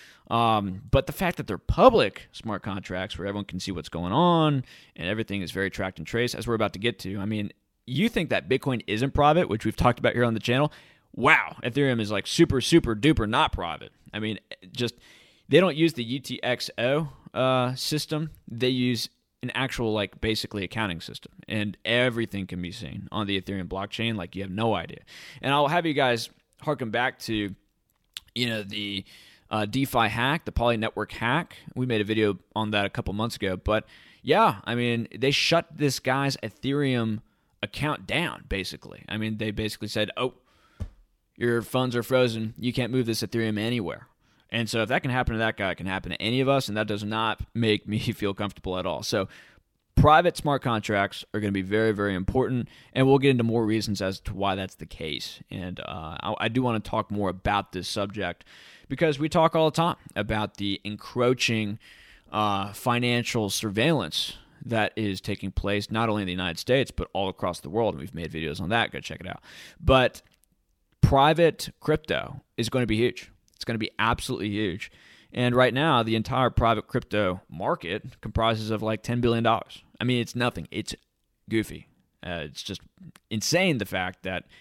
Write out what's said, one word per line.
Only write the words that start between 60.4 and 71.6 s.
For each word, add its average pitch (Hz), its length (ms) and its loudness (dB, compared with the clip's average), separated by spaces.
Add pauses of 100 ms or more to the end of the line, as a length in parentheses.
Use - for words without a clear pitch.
the 101 300 -2
encroaching, 113 920 0 (540)
uh, 104 400 0
financial 120 800 0
surveillance 110 880 -2 (260)
that 110 320 0
is 101 240 -2
taking 98 320 -6
place, 101 400 -2
not 113 160 0
only 107 140 0
in 95 40 -2
the 90 60 -4
United 90 260 -4
States, 127 320 2
but - 220 -6
all 95 160 -2
across 90 320 -4
the - 100 -12
world. 104 260 0
And 69 40 -10
we've 82 160 -12
made 82 160 -8
videos 80 300 -6
on 82 80 -4
that. 113 220 0
Go 69 100 -8
check - 180 -12
it 85 80 -14
out. - 140 -12 (360)
But 131 440 4 (800)
private 151 680 6 (120)